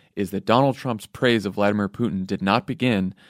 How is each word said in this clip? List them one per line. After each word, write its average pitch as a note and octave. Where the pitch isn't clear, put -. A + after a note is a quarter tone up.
is F#2+
that F#2+
Donald C3
Trump's A#2
praise A#2
of F#2+
Vladimir G#2
Putin F#2+
did F#2+
not G2
begin G#2+